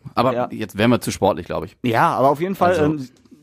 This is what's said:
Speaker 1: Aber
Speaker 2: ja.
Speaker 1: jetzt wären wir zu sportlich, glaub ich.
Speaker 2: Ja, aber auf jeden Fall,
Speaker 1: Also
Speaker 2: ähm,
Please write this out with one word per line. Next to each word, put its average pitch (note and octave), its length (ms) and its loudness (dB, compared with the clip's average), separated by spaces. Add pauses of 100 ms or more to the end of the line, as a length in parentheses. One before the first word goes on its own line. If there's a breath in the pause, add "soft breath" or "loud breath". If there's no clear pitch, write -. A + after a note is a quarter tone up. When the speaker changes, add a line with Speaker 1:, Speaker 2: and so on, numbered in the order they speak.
(140)
Speaker 1:
Aber A#2+ 200 2
Speaker 2:
ja. A#2+ 160 -2
Speaker 1:
jetzt A2 280 -8
wären A2+ 120 4
wir A#2 120 4
zu - 80 -6
sportlich, F2 360 0
glaub E2 200 -6
ich. - 160 -20
Speaker 2:
Ja, B2+ 320 2
aber B2+ 160 4
auf C#3+ 100 0
jeden F#3 140 -4
Fall, F3+ 160 2
Speaker 1:
Also E3 140 2
Speaker 2:
ähm, D3 240 -2 (340)